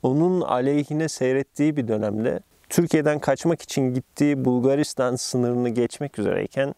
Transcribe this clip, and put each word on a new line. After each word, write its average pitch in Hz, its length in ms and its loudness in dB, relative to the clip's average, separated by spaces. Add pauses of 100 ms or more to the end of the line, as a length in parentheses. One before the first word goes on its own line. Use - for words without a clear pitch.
onun 165 380 2
aleyhine 147 680 0
seyrettiği 139 680 0
bir 120 120 -2
dönemde 107 520 -2 (280)
Türkiye'den 151 500 2
kaçmak 151 440 0
için 131 320 -2
gittiği 135 500 0
Bulgaristan 131 720 0
sınırını 123 520 0
geçmek 120 500 -2
üzereyken 101 600 -2